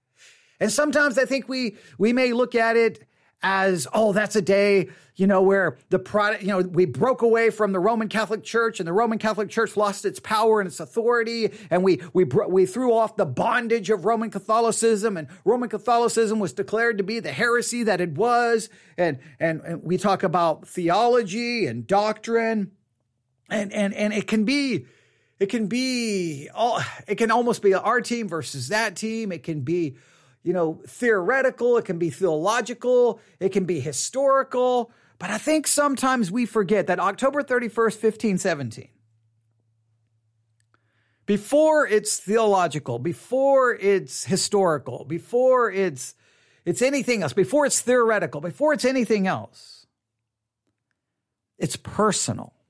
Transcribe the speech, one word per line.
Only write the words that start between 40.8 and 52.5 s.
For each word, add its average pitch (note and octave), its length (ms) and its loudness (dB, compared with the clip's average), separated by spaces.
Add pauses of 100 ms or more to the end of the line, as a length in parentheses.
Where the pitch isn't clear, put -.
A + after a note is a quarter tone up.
before D4 600 2
it's G#3 320 0
theological, F3+ 800 0
before B3+ 760 2
it's F#3+ 500 -2
historical, E3+ 800 -2
before A#3+ 640 2
it's, F#3 440 -4 (500)
it's - 180 -2
anything B3 400 0
else, C#3+ 120 -4
before C4+ 320 2
it's - 140 0
theoretical, A3 600 0
before F3+ 320 0
it's B3 140 0
anything A#3 400 0
else, - 600 -8 (1700)
it's - 180 -4
personal. - 800 -2 (160)